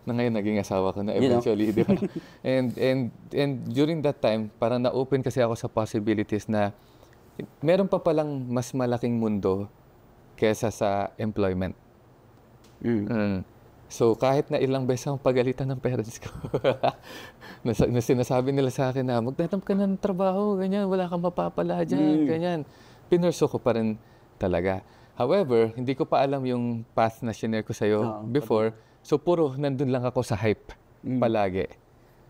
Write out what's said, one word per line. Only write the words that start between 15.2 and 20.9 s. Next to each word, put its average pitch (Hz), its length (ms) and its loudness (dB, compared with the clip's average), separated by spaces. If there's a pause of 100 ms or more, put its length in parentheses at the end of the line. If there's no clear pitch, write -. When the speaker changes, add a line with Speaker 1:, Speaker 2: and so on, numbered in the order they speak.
Speaker 1:
pagalitan 131 480 0
ng 127 100 -6
parents 117 360 -4
ko, - 120 -14 (720)
<laughs> - 640 -18
na, 120 80 0
na 120 280 2
sinasabi 127 480 0
nila 139 200 2
sa 127 200 -2
akin 127 160 -2
na, 123 120 0
"Maghanap 165 440 -2
ka 202 120 -2
na 196 120 2
ng 190 120 0
trabaho, 196 600 0
ganyan, 190 280 0
wala 185 200 0